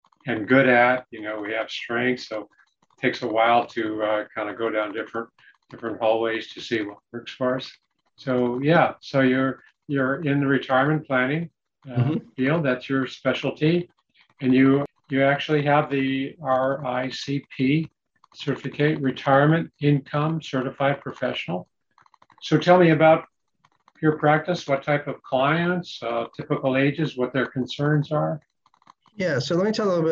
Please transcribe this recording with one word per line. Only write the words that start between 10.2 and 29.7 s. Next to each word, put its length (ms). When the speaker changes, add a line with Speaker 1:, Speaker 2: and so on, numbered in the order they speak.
Speaker 1:
in 160
the 80
retirement 580
planning, 440
uh, 80
Speaker 2:
Mm-hmm. 400
Speaker 1:
field. 300
That's 240
your 160
specialty, 840
and 120
you, 320
you 140
actually 400
have 280
the 500
R 440
I 240
C 340
P 340
certificate, 680
Retirement 680
Income 600
Certified 600
Professional. 680
So 160
tell 220
me 120
about 340
your 160
practice, 500
what 140
type 260
of 140
clients, 800
uh, 240
typical 400
ages, 420
what 160
their 120
concerns 680
are. 280
Speaker 2:
Yeah, 220
so 180
let 100
me 60